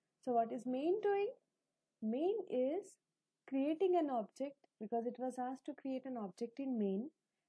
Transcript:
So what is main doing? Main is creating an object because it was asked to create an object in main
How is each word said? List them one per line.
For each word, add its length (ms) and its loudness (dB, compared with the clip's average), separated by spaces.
So 100 0
what 180 4
is 140 -6
main 360 2
doing? 280 2
Main 320 2
is 480 -2
creating 480 2
an 140 4
object 460 -4
because 240 -2
it 140 -2
was 200 -2
asked 280 -6
to 60 -6
create 320 -4
an 120 -6
object 420 -6
in 180 0
main 340 2